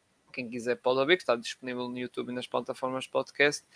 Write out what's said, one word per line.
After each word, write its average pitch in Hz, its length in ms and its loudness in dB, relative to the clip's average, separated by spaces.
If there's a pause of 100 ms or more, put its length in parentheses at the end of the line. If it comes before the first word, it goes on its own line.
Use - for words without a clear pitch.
(320)
Quem 123 180 -8
quiser 120 280 -2
pode 127 220 4
ouvir, 151 180 6
que 180 60 -6
está 120 120 4
disponível 123 520 -6
no 123 120 -6
YouTube 123 320 -6
e - 20 -6
nas 123 140 -6
plataformas 127 560 -4
de - 80 -14
podcast. 139 520 2 (120)